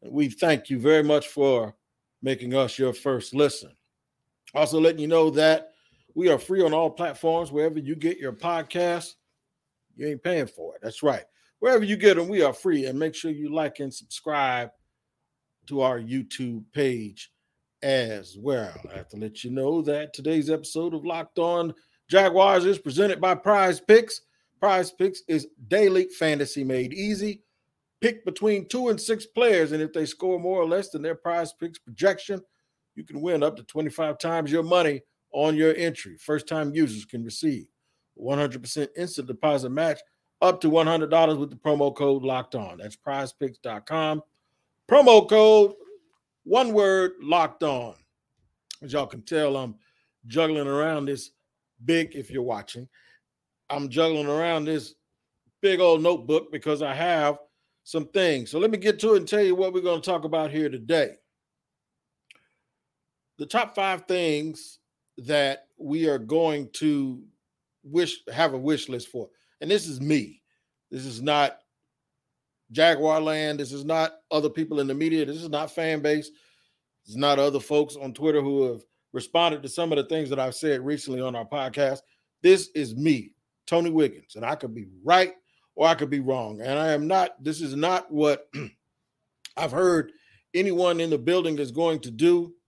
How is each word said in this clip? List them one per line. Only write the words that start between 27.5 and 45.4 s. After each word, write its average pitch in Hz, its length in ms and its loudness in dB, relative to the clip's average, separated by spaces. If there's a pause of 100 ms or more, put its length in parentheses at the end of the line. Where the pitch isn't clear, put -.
Pick 226 240 0
between 202 420 -2
two 247 220 -4
and 202 120 0
six 220 240 -4
players, 196 460 2
and 156 100 -2
if 156 120 -6
they 156 120 -2
score 180 360 -4
more 185 200 -2
or 165 60 0
less 190 240 -2
than 151 100 -10
their 160 140 -6
Prize 170 380 -6
Picks 165 260 -14
projection, 185 600 -4 (560)
you 156 80 -16
can 151 160 -14
win 160 240 -2
up 156 120 -2
to 113 60 -20
twenty-five 151 560 -6
times 143 320 -4
your 165 140 2
money 160 380 2 (280)
on 151 240 0
your 156 220 4
entry. 151 400 -6
First-time 151 580 -4
users 117 300 -2
can 117 180 -10
receive 104 440 -6 (480)
one 135 240 -4
hundred 131 240 -4
percent 139 340 -8
instant 165 320 -10
deposit 131 420 -2
match 151 300 -2 (400)
up 180 220 4
to 165 60 4
one 156 200 4
hundred 160 220 0
dollars 160 280 4
with 143 120 -4
the - 60 -20
promo 143 380 0
code 139 300 0
Locked 127 320 -4
On. 92 220 -10
That's 104 180 -16
prizepicks 139 680 -8
dot 110 240 -10
com. 156 380 -2 (640)
Promo 233 360 10
code, 214 480 8 (680)